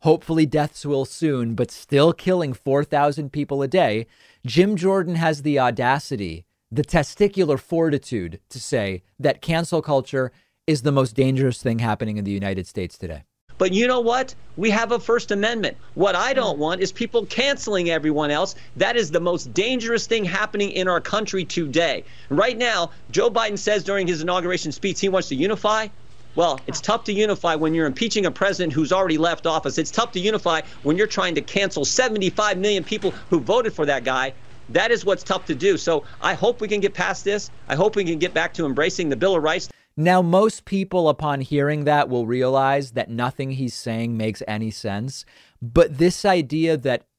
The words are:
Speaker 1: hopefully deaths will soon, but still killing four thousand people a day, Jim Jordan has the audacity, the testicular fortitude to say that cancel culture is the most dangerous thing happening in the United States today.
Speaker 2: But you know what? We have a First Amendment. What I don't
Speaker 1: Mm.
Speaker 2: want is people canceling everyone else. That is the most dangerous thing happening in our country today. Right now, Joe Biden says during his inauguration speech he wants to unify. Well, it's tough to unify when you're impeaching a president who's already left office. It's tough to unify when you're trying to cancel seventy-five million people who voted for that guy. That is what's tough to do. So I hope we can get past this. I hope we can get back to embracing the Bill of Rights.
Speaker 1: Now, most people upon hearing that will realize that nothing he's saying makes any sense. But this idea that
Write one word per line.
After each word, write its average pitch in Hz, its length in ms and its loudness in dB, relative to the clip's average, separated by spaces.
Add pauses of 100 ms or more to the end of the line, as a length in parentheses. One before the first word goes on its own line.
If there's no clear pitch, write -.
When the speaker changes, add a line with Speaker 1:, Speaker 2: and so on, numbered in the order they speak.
Speaker 1:
hopefully 160 460 4
deaths 151 400 -2
will 139 180 0
soon, 127 500 -2
but 120 160 -2
still 151 440 4
killing 175 400 0
four 139 280 0
thousand 147 480 0
people 139 300 -2
a 139 80 0
day, 117 380 2 (400)
Jim 175 280 4
Jordan 180 420 2
has 160 260 0
the 143 160 2
audacity, 120 880 0 (260)
the 135 100 2
testicular 175 760 2
fortitude 127 880 -2
to - 100 -16
say 101 440 -2 (180)
that 139 220 0
cancel 165 400 0
culture 135 500 0 (340)
is 156 140 2
the 143 120 2
most 135 220 2
dangerous 131 480 2
thing 117 180 0
happening 110 360 -2
in 104 80 -4
the 101 80 -2
United 95 340 -2
States - 300 -8
today. 80 260 -10 (340)
Speaker 2:
But 185 160 2
you 214 140 4
know 254 140 2
what? 240 340 0 (220)
We 214 140 2
have 226 200 0
a 233 80 2
First 233 320 0
Amendment. 208 460 -2 (180)
What 185 220 4
I 226 160 0
don't 226 240 0
Speaker 1:
Mm. - 20 -6
Speaker 2:
want 165 220 -2
is 190 100 0
people 226 360 -2
canceling 233 600 0
everyone 151 440 2
else. 170 240 0 (200)
That 214 200 2
is 185 160 0
the 165 80 2
most 170 340 -2
dangerous 233 540 -2
thing 226 160 0
happening 202 480 -2
in 185 160 -2
our 175 120 2
country 190 440 -4
today. 151 580 0 (280)
Right 220 280 2
now, 220 320 0 (220)
Joe 220 180 2
Biden 214 260 0
says 208 280 0
during 196 240 0
his 165 140 -2
inauguration 175 500 -2
speech 185 260 -4
he 196 100 0
wants 185 200 0
to 139 80 -4
unify. 214 500 0 (480)
Well, 156 320 2
it's - 140 -6
tough 214 240 0
to 208 80 -2
unify 196 420 0
when 156 200 0
you're 160 120 2
impeaching 196 400 0
a 160 60 0
president 180 400 0
who's 143 200 0
already 185 260 2
left 165 280 0
office. 156 320 0
It's 160 140 -2
tough 233 200 0
to 185 80 -4
unify 175 420 0 (200)
when 151 140 2
you're 208 100 2
trying 185 300 -2
to 147 40 2
cancel 190 440 -2
seventy-five 208 760 0
million 196 240 0
people 202 300 -2 (180)
who 175 80 4
voted 214 340 2
for 156 140 -2
that 139 160 0
guy. 131 300 0 (380)
That 190 200 2
is 220 140 2
what's 190 180 0
tough - 240 -2
to 165 80 -2
do. 175 220 2
So 156 260 0 (180)
I 185 140 0
hope 220 260 0
we 214 60 -4
can 208 140 -2
get 196 120 0
past 185 320 -4
this. 202 280 -2 (160)
I - 80 0
hope 208 180 2
we 202 80 2
can 170 160 -2
get 180 160 -2
back 165 200 0
to 165 120 -2
embracing 151 440 0
the 135 60 0
Bill 185 200 2
of 151 80 0
Rights. 165 240 0 (280)
Speaker 1:
Now, 180 260 4
most 190 420 4
people 180 440 0
upon 147 320 0
hearing 147 440 0
that 147 240 4
will 120 180 0
realize 131 640 2
that 120 160 -4
nothing 127 440 -4
he's 127 220 -4
saying 117 420 -4
makes 110 320 -4
any 107 240 -4
sense. 110 520 -6 (380)
But 143 360 4
this 175 260 2
idea 160 540 2
that 123 260 -2 (140)